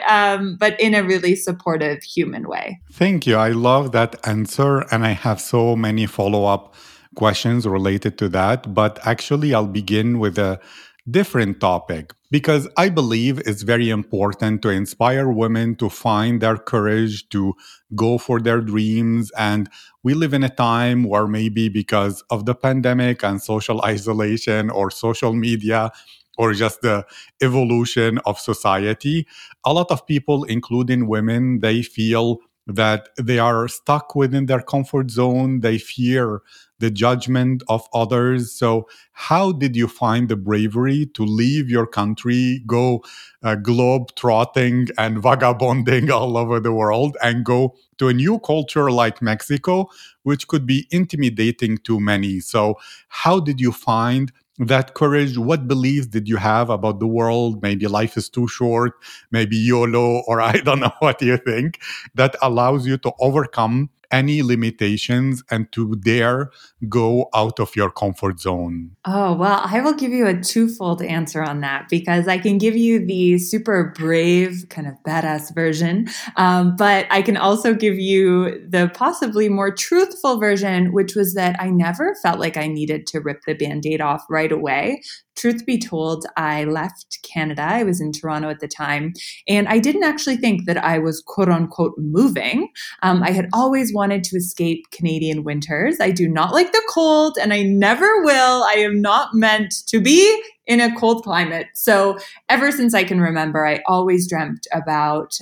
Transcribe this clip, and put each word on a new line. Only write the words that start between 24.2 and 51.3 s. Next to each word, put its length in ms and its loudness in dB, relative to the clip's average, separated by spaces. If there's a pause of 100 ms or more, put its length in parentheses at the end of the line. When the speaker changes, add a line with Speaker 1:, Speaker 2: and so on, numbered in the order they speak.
Speaker 2:
or 220 -2
social 420 -2
media 580 0 (460)
or 160 2
just 280 -2
the 240 0 (360)
evolution 760 2
of 200 -4
society, 880 -2 (380)
a 80 2
lot 180 0
of 160 -4
people, 380 0
including 640 -2
women, 520 0
they 220 2
feel 580 0 (280)
that 500 0
they 200 0
are 300 2
stuck 480 -2
within 300 0
their 160 0
comfort 500 -4
zone. 480 0
They 180 2
fear 640 -2 (400)
the 100 0
judgment 760 0
of 240 -2
others. 580 0
So 360 0 (260)
how 400 0
did 220 -2
you 120 2
find 400 0
the 80 0
bravery 800 0
to 100 -4
leave 460 0
your 180 0
country, 800 -2
go, 360 0 (400)
uh, 120 0
globe 600 0
trotting 720 2 (100)
and 200 0
<laughs> 60 -4
vagabonding 840 2
all 280 0
over 220 0
the 140 0
world 500 0
and 220 0
go 300 0 (240)
to 100 2
a 40 4
new 260 2
culture 520 0
like 300 0
Mexico, 640 -2 (360)
which 240 -4
could 180 -2
be 260 0
intimidating 880 0